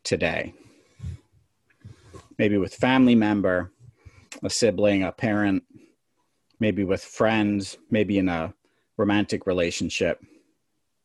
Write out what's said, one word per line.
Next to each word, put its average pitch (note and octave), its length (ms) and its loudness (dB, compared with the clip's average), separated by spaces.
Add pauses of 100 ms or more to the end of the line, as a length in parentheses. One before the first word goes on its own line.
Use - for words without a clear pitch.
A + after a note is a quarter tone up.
today? E2+ 500 -2 (1800)
Maybe G#2 200 2
with F2+ 180 -2
family B2+ 400 4
member, G2 560 0 (720)
a F#2+ 60 -4
sibling, G2+ 540 2
a F2 100 -4
parent, G#2 500 0 (960)
maybe G2+ 240 0
with F#2 180 -2
friends, G#2 760 -2 (120)
maybe G2+ 280 0
in F#2 100 2
a E2+ 260 -4 (440)
romantic G2+ 500 0
relationship. F2 760 -2 (840)